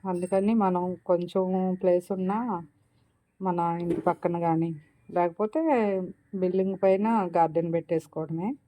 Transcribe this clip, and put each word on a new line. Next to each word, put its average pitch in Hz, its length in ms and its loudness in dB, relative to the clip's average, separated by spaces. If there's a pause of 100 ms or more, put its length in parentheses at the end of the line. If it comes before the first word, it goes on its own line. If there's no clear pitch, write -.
అందుకని 190 500 0
మనం 185 300 2 (200)
కొంచెం 175 420 0 (280)
ప్లేస్ 180 380 0
ఉన్నా 190 260 0 (1000)
మన 180 200 0 (180)
ఇంటి 170 220 -2
పక్కన 170 400 0
కానీ 165 300 2 (380)
లేకపోతే 175 520 -2 (720)
బిల్డింగ్ 190 420 0
పైన 196 320 4 (200)
గార్డెన్ 165 440 2
పెట్టేసుకోవడమే. 160 760 -4 (200)